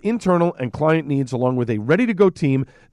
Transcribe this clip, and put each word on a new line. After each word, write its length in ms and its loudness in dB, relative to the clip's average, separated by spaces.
internal 520 0
and 180 -6
client 340 0
needs, 240 -2
along 240 -2
with 160 -2
a 80 -2
ready-to-go 520 2
team 360 -2